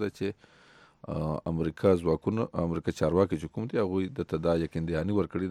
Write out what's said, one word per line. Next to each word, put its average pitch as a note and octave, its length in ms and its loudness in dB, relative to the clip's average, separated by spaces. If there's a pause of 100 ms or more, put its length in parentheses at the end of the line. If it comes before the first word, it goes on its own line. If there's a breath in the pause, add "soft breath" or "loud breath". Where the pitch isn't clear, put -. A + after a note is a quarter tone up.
ده G#2 80 -2
چې، - 160 -6 (800 soft breath)
ا، D#2+ 380 -2
امریکا E2 480 2
ځواکونه، F2 580 0
امریکا E2 400 -2
چارواکي F2 440 2
چې D#2+ 100 -8
کوم A2 200 -6
دي، C3 120 -4
هغوی F#2+ 300 0
ده - 160 -6
ته - 120 -2
دا E2+ 200 2
یقین E2 320 -2
دهاني E2+ 240 0
ورکړې F#2 380 0